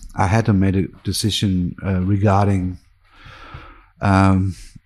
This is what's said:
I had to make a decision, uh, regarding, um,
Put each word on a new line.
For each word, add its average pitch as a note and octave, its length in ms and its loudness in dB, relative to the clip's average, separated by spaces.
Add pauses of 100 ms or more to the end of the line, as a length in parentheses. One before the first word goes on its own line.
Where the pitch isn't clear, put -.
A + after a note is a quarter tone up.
(160)
I G2 100 0
had A2+ 200 0
to A2 60 2
make F#2+ 240 2
a F#2 100 0 (180)
decision, F#2+ 680 -2 (100)
uh, F#2+ 180 -2
regarding, G2 760 0 (1200)
um, F#2+ 540 2 (320)